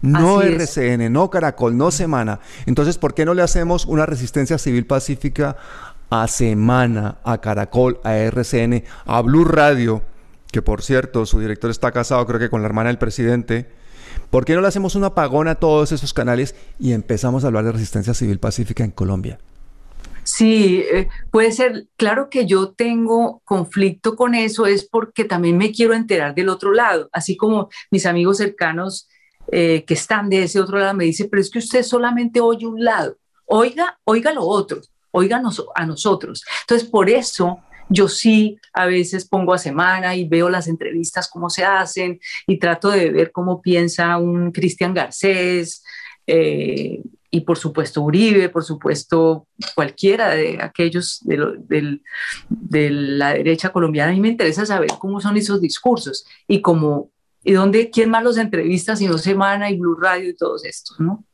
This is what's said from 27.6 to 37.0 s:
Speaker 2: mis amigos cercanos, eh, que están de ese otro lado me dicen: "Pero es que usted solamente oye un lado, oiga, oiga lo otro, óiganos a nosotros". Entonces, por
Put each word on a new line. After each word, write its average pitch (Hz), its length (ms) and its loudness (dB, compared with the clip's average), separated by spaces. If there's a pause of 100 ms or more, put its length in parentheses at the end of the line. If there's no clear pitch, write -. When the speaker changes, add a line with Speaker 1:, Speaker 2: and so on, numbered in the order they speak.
Speaker 2:
mis 190 140 0
amigos 175 320 2
cercanos, 190 680 -4 (420)
eh, 165 360 2
que 165 80 0
están 202 360 -2
de 190 140 2
ese 190 160 -2
otro 190 180 -2
lado 196 160 0
me 185 100 0
dicen: 165 240 0
"Pero 208 120 2
es 196 100 0
que 240 80 -4
usted 240 240 0
solamente 240 580 0
oye 233 260 2
un 226 180 -4
lado, 202 320 0 (300)
oiga, 254 580 2
oiga 233 280 2
lo 254 120 -4
otro, 190 360 -2 (300)
óiganos 208 540 0 (100)
a 170 100 -2
nosotros". - 600 -4 (180)
Entonces, 233 260 0
por 196 220 4